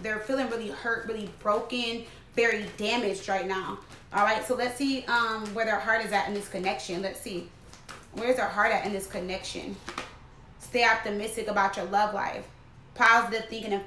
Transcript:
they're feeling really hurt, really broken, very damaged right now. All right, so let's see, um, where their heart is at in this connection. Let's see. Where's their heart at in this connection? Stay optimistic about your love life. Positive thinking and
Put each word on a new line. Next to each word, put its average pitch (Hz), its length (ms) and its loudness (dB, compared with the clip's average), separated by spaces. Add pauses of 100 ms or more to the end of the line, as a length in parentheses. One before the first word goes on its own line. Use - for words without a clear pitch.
they're 214 200 -2
feeling 262 280 0
really 220 200 -4
hurt, 226 380 -4
really 214 220 -6 (100)
broken, 233 640 0 (320)
very 220 300 4 (120)
damaged 208 520 0
right 190 180 0
now. 185 300 -4 (340)
All 196 120 4
right, 220 200 4
so 254 120 0
let's 247 200 0
see, 269 300 0
um, 226 480 2
where 220 120 0
their 208 140 2
heart 226 240 2
is 196 100 -6
at 196 140 2
in 208 60 -4
this 202 140 -4
connection. 190 560 -4
Let's 190 160 -6
see. 175 280 -8 (680)
Where's 247 240 2
their 202 100 2
heart 208 240 4
at 196 160 2
in 208 40 -2
this 190 140 -4
connection? 190 680 -6 (840)
Stay - 260 0
optimistic 220 640 0
about 196 300 2
your 180 80 -4
love 202 300 2
life. - 320 -4 (460)
Positive 226 560 6
thinking 214 240 -6
and 196 140 0